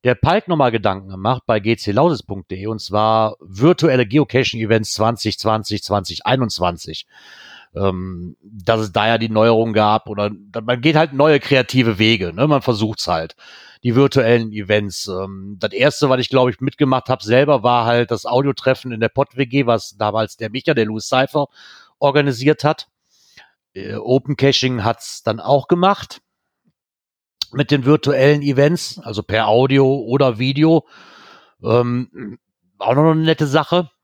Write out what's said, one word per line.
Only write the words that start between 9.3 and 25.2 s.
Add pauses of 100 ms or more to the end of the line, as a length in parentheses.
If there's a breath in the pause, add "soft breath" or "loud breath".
gab,
oder
da,
man
geht
halt
neue
kreative
Wege,
ne?
Man
versucht's
halt. (480 loud breath)
Die
virtuellen
Events.
Ähm,
das
erste,
was
ich,
glaub
ich,
mitgemacht
hab
selber,
war
halt
das
Audiotreffen
in
der
Pott
W
G,
was
damals
der
Micha,
der
Louis
Cypher, (520 loud breath)
organisiert
hat. (840 soft breath)
Äh,
Open
Caching
hat's